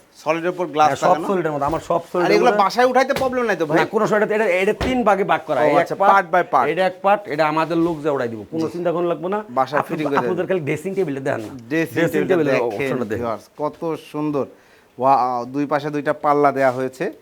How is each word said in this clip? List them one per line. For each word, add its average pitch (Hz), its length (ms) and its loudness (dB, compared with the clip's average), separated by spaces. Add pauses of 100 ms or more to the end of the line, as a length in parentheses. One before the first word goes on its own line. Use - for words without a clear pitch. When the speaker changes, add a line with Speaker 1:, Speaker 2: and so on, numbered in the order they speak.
(160)
Speaker 1:
সলিডের 165 320 -2
উপর 180 180 -4
গ্লাস 151 200 2
Speaker 2:
হ্যাঁ, 139 100 2
সব 160 100 0
Speaker 1:
লাগানো। 180 220 2
Speaker 2:
সলিডের 170 240 0
মধ্যে। 139 140 -2
আমার 156 140 -2
সব - 140 -4
Speaker 1:
আর - 60 0 (120)
Speaker 2:
সলিডের 180 200 2
Speaker 1:
এগুলো 220 180 4
Speaker 2:
মধ্যে। 208 140 4
Speaker 1:
বাসায় 208 220 2
উঠাইতে 254 280 2
প্রবলেম 254 300 -2
নাই 202 120 0
তো 160 100 -2
ভাই? 160 120 2
Speaker 2:
না, 156 60 4
কোনো 214 220 0
সময় 202 160 2
এটা, 202 120 0
এটা, 214 100 0
এটা 190 280 0
তিন 247 320 -2
ভাগে 196 200 2
ভাগ 165 220 0
করা। 143 140 0
Speaker 1:
ও 151 40 4
Speaker 2:
এই 147 60 4
এক 147 80 4
Speaker 1:
আচ্ছা, 160 160 0
Speaker 2:
পার্ট, 196 360 4
Speaker 1:
part 175 120 4
by 165 120 -2
part। 139 140 4
Speaker 2:
এটা 175 180 0
এক 185 160 -4
পার্ট, 202 260 2
এটা 151 200 0
আমাদের 156 280 0
লোক 165 260 0
যা 151 80 0
উঠাই 127 180 0
দিব। 110 220 -8
কোনো 160 160 -2
Speaker 1:
জি। 160 60 -8
Speaker 2:
চিন্তা 175 200 -2
করার 175 140 -2
লাগবে 170 220 -2
না। 208 220 -4
Speaker 1:
বাসায় 131 300 0
Speaker 2:
আপনি, - 160 -4
Speaker 1:
ফিটিং 151 100 -4
করে 143 140 0
দেন। 131 40 0
Speaker 2:
আপনাদের 175 220 -2
খালি 185 140 0
ড্রেসিং 151 340 -4
টেবিলটা 151 260 -2
দেখেন 131 200 -4
না। 107 60 -10 (220)
Speaker 1:
ড্রেসিং 156 260 -2
Speaker 2:
ড্রেসিং 160 180 0
Speaker 1:
টেবিল 151 160 0
Speaker 2:
টেবিলের 156 240 2
Speaker 1:
দেখেন, 120 140 0
Speaker 2:
অপশনটা 123 380 -4
দেখেন। 104 120 -4
Speaker 1:
ভিউয়ার্স, 113 320 -6 (100)
কত 151 380 -6 (160)
সুন্দর। 151 340 -2 (520)
ওয়াও, 123 460 2
দুই 139 220 -4
পাশে 147 240 -2
দুইটা 147 220 -2
পাল্লা 147 400 4
দেয়া 135 180 2
হয়েছে, 131 520 -4